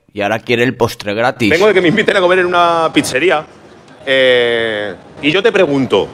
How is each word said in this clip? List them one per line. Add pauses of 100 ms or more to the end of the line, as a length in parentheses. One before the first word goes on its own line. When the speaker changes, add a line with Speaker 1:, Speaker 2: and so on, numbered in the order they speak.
(140)
Speaker 1:
y
ahora
quiere
el
postre
gratis.
Speaker 2:
Vengo
de
que
me
inviten
a
comer
en
una
pizzería, (600)
eh, (260)
y
yo
te
pregunto,